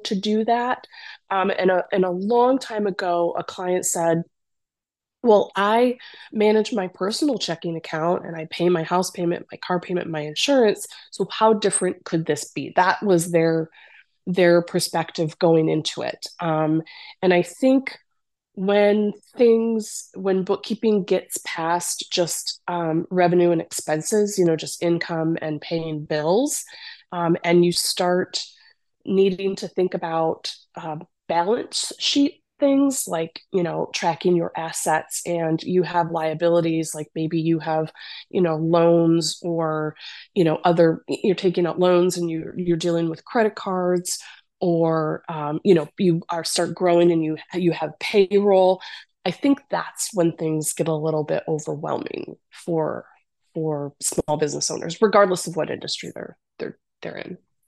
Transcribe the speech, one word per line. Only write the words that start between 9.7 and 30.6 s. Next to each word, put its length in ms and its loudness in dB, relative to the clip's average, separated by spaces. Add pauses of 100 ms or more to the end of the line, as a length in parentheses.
payment, 300 -6
my 120 -6
insurance. 640 2 (260)
So 200 -4
how 220 4
different 500 -2
could 220 -2
this 260 -4
be?" 240 -8
That 260 2
was 300 2
their, 380 2 (560)
their 360 4
perspective 800 -4
going 300 4
into 320 -4
it. 260 -8 (140)
Um, 400 0 (400)
and 120 4
I 100 4
think 540 0 (560)
when 600 2 (220)
things, 800 2
when 280 0
bookkeeping 600 0
gets 420 -2
past 640 -4
just, 560 -4
um, 440 -2
revenue 400 4
and 100 2
expenses, 800 -2
you 60 4
know, 100 4
just 260 -10
income 600 -2
and 180 -6
paying 440 -6
bills, 580 0 (480)
um, 320 0
and 200 6
you 80 4
start 720 -2 (640)
needing 500 2
to 120 -12
think 260 -2
about, 640 -4 (200)